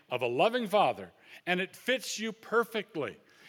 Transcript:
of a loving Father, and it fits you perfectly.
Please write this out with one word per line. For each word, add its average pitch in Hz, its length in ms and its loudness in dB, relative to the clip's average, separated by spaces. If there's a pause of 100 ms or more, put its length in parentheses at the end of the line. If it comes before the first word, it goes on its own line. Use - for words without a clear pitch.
of 123 120 -4
a 123 60 2
loving 208 400 2
Father, 127 440 2 (340)
and 180 140 0
it 185 160 -6
fits - 420 -4
you 220 140 -6
perfectly. 196 840 -4 (320)